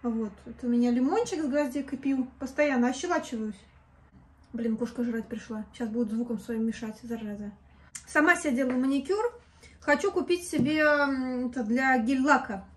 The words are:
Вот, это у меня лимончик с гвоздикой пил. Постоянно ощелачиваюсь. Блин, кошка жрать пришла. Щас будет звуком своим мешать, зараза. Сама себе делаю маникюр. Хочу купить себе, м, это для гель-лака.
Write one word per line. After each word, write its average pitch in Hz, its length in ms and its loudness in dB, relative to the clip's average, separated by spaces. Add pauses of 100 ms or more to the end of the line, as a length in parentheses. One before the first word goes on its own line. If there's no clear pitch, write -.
Вот, 226 300 -2 (140)
это 240 200 -10
у - 20 0
меня 240 220 4
лимончик 311 520 2
с 311 40 -2
гвоздикой 285 520 -2
пил. 262 300 0 (100)
Постоянно 262 500 2
ощелачиваюсь. 262 680 -4 (960)
Блин, 226 240 -2
кошка 233 260 -4
жрать 233 240 -2
пришла. 220 380 -8 (120)
Щас 233 120 -4
будет 220 220 -2
звуком 233 280 -2
своим 226 280 -2
мешать, 220 360 -6
зараза. 208 500 -8 (540)
Сама 320 300 6
себе 302 180 0
делаю 254 240 0
маникюр. 285 540 0 (480)
Хочу 294 320 2
купить 349 340 -2
себе, 302 360 0
м, 262 680 2
это 247 160 -4
для 262 340 4
гель-лака. 262 680 2 (120)